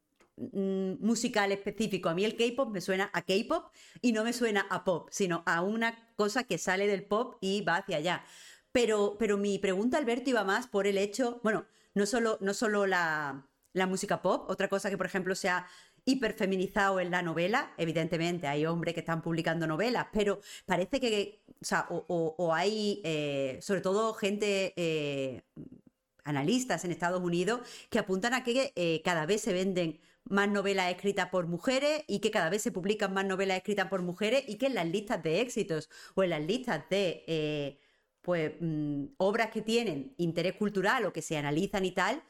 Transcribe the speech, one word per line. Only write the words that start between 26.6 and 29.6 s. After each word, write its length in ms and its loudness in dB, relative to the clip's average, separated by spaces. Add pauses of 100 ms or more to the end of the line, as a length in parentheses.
en 80 -2
Estados 300 -2
Unidos, 380 0 (300)
que 80 0
apuntan 360 0
a 100 -2
que, 320 2
eh, 280 2
cada 220 0
vez 160 2
se 100 -2
venden 480 0 (240)